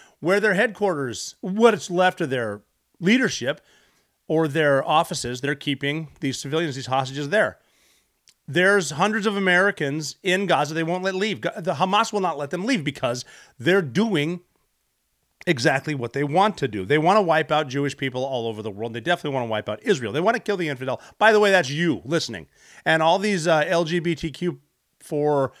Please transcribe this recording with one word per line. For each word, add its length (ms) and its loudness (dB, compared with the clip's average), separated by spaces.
Where 220 2
their 120 2
headquarters, 880 -2
what's 500 2
left 300 2
of 100 -2
their 320 -2
leadership 640 0
or 220 2
their 360 2
offices, 540 0
they're 160 -4
keeping 540 -4
these 180 -4
civilians, 380 -4
these 120 -10
hostages 420 -4
there. 280 0
There's 460 2
hundreds 340 0
of 120 0
Americans 840 0
in 240 0
Gaza 280 0
they 100 -2
won't 220 -2
let 100 -2
leave. 240 -2
Ga-, 220 -6
the 140 -2
Hamas 360 2
will 80 -2
not 180 -2
let 120 -6
them 160 -6
leave 180 0
because 400 -4
they're 240 2
doing 600 -2
exactly 480 0
what 160 -6
they 120 -2
want 340 2
to 100 -4
do. 180 -6
They 120 2
want 180 4
to 60 6
wipe 280 0
out 200 0
Jewish 260 -4
people 300 -4
all 200 -4
over 160 -6
the 80 -6
world. 240 -8
They 60 -8
definitely 360 -4
want 100 -2
to 40 -6
wipe 200 -4
out 140 -6
Israel. 280 0
They 80 -2
want 160 2
to 80 -6
kill 140 -2
the 100 -2
infidel. 340 -6
By 140 6
the 80 6
way, 100 6
that's 200 4
you 340 0
listening. 440 -4
And 180 2
all 180 4
these, 280 0
uh, 180 4
L 200 2
G 140 -2
B 160 -2
T 160 -8
Q 280 -6
for 600 0